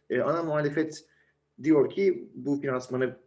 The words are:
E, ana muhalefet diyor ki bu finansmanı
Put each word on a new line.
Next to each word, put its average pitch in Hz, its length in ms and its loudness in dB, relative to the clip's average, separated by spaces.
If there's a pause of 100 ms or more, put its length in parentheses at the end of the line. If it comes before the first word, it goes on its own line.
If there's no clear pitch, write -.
(100)
E, 127 100 0
ana 156 220 0
muhalefet 151 640 -2 (580)
diyor 139 280 4
ki 190 440 0
bu 139 260 -4
finansmanı 127 560 -2 (100)